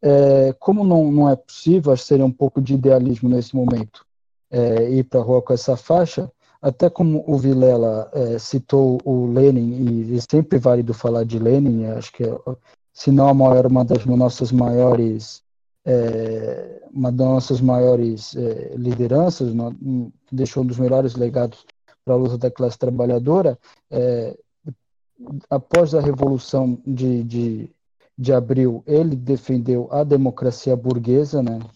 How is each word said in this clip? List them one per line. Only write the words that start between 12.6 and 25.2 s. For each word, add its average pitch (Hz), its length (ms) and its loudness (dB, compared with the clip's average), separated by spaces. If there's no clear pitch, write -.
se - 200 -2
não 139 180 6
a 139 40 4
maior, 127 340 4
uma 127 180 2
das 120 200 0
nossas 123 460 0
maiores, 120 920 0
é, 113 960 -4
uma 127 200 -2
das 127 160 0
nossas 131 340 0
maiores, 123 720 0
é, 120 400 -8
lideranças, 123 760 -2
uma, 117 180 -4
um, 127 420 -8
deixou 131 320 -4
um - 20 -2
dos 123 140 -6
melhores 131 360 0
legados 120 500 -4
pra 127 120 0
luta 123 220 -2
da 123 140 -2
classe 120 260 -4
trabalhadora, 123 800 -2
é, 120 480 -4